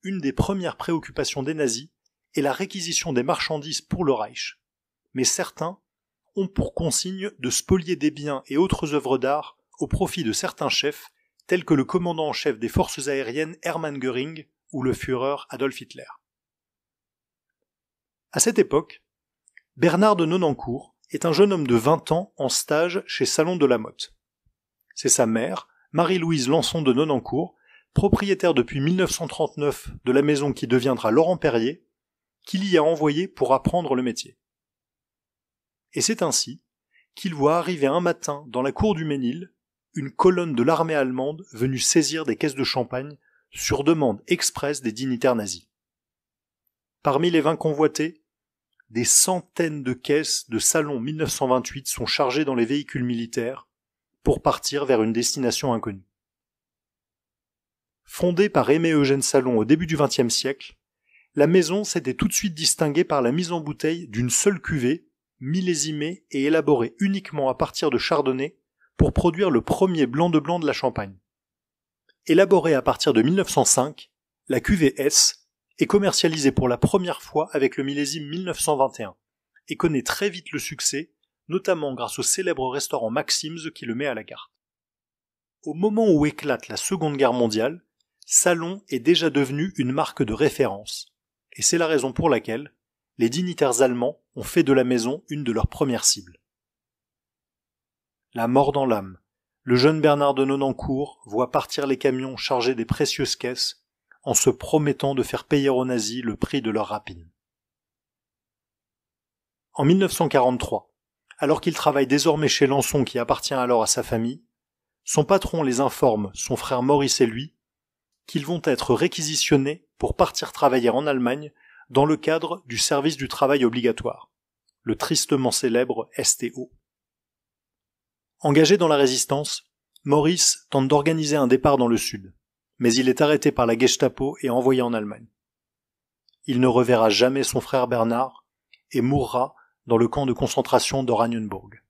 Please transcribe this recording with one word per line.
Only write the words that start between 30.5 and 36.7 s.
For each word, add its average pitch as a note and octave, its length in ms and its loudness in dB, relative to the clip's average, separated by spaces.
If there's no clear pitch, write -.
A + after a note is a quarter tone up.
qui C3 160 -6
deviendra A#2+ 440 2
Laurent D#3+ 260 4
Perrier, B2 480 0
qui - 120 -6
l'y F#3 200 2
a D#3 60 6
envoyé D#3 460 0
pour B2+ 240 0
apprendre D3+ 420 0
le B2+ 80 -2
métier. - 340 -8
Et C#3 80 -4
c'est A3+ 200 -2
ainsi C#3+ 400 -4